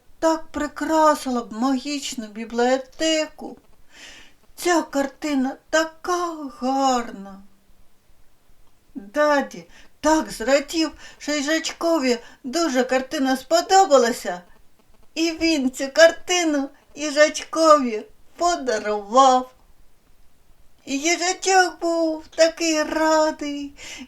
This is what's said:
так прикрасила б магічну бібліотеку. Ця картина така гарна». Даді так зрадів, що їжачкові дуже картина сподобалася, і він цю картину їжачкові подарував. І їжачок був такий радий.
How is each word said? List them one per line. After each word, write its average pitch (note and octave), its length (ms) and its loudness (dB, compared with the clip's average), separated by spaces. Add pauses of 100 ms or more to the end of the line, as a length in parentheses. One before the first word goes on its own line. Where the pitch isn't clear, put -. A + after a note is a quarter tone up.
(180)
так D#4+ 280 0
прикрасила D4 960 0
б G3 100 -16
магічну C4 760 -4
бібліотеку. B3 1300 -2 (1000)
Ця E4+ 260 0
картина C#4 760 -4 (140)
така E4 680 -2 (240)
гарна». A#3 840 -2 (1500)
Даді C#4 680 -2 (360)
так D4+ 300 2
зрадів, D4 600 0 (280)
що D4 140 -6
їжачкові D4+ 880 -2 (260)
дуже C4 400 -2
картина C4 520 -2
сподобалася, C4+ 1040 2 (720)
і E4 180 -2
він D#4+ 380 0
цю C4+ 220 -6
картину E4 760 2 (260)
їжачкові D4+ 1120 2 (300)
подарував. B3+ 1160 2 (1300)
І C#4 140 -6
їжачок F4 840 0
був E4 460 -2
такий D#4+ 560 0
радий. D#4 880 0 (360)